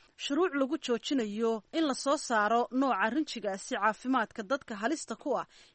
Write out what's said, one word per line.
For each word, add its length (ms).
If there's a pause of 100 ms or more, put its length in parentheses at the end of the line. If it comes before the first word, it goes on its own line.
(160)
shuruuc 400
lagu 240
joojinayo 840 (100)
in 140
la 60
soo 240
saaro 540
nooca 380
rinjigaasi 680
caafimaadka 680
dadka 320
halista 400
ku 220
ah 80 (300)